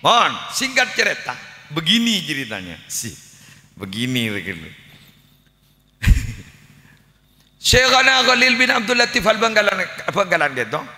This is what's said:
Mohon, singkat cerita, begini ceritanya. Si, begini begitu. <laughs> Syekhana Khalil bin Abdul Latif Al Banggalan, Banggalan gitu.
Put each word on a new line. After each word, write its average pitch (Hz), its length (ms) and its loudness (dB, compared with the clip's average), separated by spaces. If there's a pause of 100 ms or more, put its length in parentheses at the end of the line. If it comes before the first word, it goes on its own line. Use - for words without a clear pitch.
Mohon, 180 300 4 (180)
singkat 254 400 -2
cerita, 180 420 -4 (380)
begini 196 520 0
ceritanya. 107 640 -8
Si, - 240 -8 (640)
begini 113 560 -4
begitu. 87 400 -8 (1400)
<laughs> - 400 2 (1200)
Syekhana 262 560 4
Khalil 247 400 4
bin 247 80 4
Abdul 240 320 0
Latif 240 240 0
Al 214 160 2
Banggalan, 208 400 2 (320)
Banggalan 170 400 0
gitu. 123 240 -4 (200)